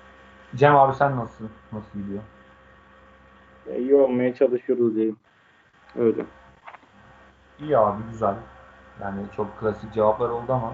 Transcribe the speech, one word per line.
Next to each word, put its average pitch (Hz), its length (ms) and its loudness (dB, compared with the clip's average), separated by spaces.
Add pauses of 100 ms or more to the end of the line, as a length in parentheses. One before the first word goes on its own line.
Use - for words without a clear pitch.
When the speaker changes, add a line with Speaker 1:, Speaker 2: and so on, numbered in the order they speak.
(560)
Speaker 1:
Cem 143 200 6
abi 131 180 4
sen 139 220 0
nasılsın? 110 340 -10 (220)
Nasıl 104 260 -12
gidiyor? 101 240 -10 (1400)
Speaker 2:
E, - 120 -8
iyi 131 160 4
olmaya 127 400 4
çalışıyoruz 120 600 0
diyeyim. 110 220 -2 (840)
Öyle. 110 260 2 (1400)
Speaker 1:
İyi 147 180 0
abi 107 320 2
güzel. 107 240 -2 (680)
Yani 98 180 -8 (160)
çok 104 240 -8
klasik 107 320 -6
cevaplar 110 360 0
oldu 117 240 -6
ama 120 220 -4